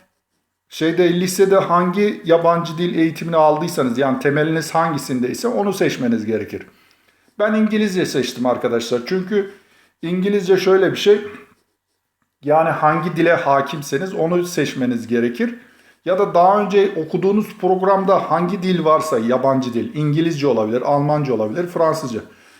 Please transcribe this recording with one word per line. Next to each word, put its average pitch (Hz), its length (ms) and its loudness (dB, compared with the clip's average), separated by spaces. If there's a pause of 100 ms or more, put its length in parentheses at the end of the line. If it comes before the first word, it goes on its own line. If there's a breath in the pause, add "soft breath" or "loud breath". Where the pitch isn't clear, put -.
(680)
şeyde, 170 520 0
lisede 190 360 2
hangi 180 680 0
yabancı 165 540 2
dil 175 200 -2
eğitimini 165 380 -2
aldıysanız, 151 640 2
yani 131 200 0
temeliniz 151 560 -2
hangisindeyse 147 760 -2
onu 196 240 -2
seçmeniz 117 540 -2
gerekir. 101 400 -6 (720 soft breath)
Ben 214 160 0
İngilizce 214 520 0
seçtim 123 400 -4
arkadaşlar. 120 600 -2
Çünkü 190 440 -2 (520 loud breath)
İngilizce 185 540 0
şöyle 185 360 2
bir 123 40 -6
şey. 208 240 4 (1200)
Yani 160 260 2
hangi 156 460 0
dile 170 180 4
hakimseniz 143 800 -2
onu 175 300 -2
seçmeniz 127 640 -4
gerekir. 120 480 -2 (500 loud breath)
Ya 185 140 0
da 180 160 0
daha 185 260 4
önce 196 320 2 (140)
okuduğunuz 196 540 -2
programda 185 680 2
hangi 175 320 -2
dil 180 220 0
varsa, 151 340 2
yabancı 127 560 0
dil, 110 200 -4
İngilizce 151 520 0
olabilir, 113 360 0
Almanca 143 520 0
olabilir, 110 320 -2
Fransızca. 151 540 -2 (400 loud breath)